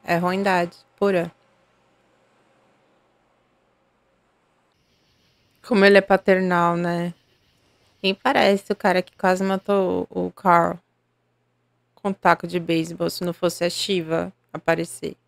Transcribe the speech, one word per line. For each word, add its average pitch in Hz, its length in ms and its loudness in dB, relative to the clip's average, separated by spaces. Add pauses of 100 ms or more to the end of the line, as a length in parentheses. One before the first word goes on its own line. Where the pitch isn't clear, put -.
É 170 140 0
ruindade 180 580 -2 (220)
pura. 180 340 0 (4000)
Como 196 200 2
ele 196 120 8
é 190 40 8
paternal, 185 760 0
né? 175 380 -4 (880)
Quem 190 140 -2
parece - 560 0
o - 40 0
cara 185 260 0
que - 140 -16
quase 185 280 0
matou 190 680 -2
o 180 220 -6
Carl 175 460 2 (1160)
com - 160 -6
um 196 40 -4
taco 175 340 0
de 175 120 -6
beisebol 170 520 -4
se - 120 -10
não 175 80 -4
fosse 170 320 -4
a 175 60 0
Shiva 175 640 -4 (180)
aparecer. 165 640 -6 (120)